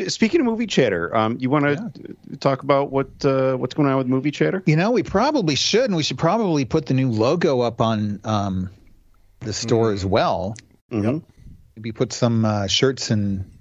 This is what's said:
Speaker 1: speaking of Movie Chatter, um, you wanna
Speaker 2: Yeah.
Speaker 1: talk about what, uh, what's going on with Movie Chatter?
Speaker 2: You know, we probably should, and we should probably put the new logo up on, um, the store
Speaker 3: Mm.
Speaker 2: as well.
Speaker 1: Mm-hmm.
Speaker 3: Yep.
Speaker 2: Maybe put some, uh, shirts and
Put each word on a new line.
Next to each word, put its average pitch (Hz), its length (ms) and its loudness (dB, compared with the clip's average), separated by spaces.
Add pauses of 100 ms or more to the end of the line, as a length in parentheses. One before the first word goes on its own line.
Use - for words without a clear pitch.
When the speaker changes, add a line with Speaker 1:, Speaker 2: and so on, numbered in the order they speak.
(140)
Speaker 1:
speaking 226 260 2
of 262 60 2
Movie 226 200 -2
Chatter, 95 480 0
um, 110 240 2
you 127 120 -2
wanna 143 220 2 (580)
Speaker 2:
Yeah. - 80 -12
Speaker 1:
talk 135 240 0
about 139 280 2
what, 135 180 -2 (180)
uh, 131 300 2
what's 127 180 -6
going 143 160 2
on 135 80 2
with 131 80 -2
Movie 131 240 0
Chatter? 160 340 0
Speaker 2:
You 156 120 4
know, 196 160 2
we 233 100 2
probably 214 540 0
should, 220 280 2
and 202 120 0
we 156 60 0
should 135 140 -4
probably 165 480 2
put 156 220 -2
the 139 80 0
new 131 160 2
logo 131 500 2
up 120 220 0
on, 107 420 0
um, 98 460 -2 (680)
the 107 120 -6
store 113 380 2
Speaker 3:
Mm. 101 60 0
Speaker 2:
as 98 100 -4
well. 104 500 0 (340)
Speaker 1:
Mm-hmm. 107 140 -2 (120)
Speaker 3:
Yep. 175 60 -8 (540)
Speaker 2:
Maybe 98 160 -10
put - 220 -4
some, 117 320 2
uh, 104 220 0
shirts 131 420 0
and 101 340 -2 (160)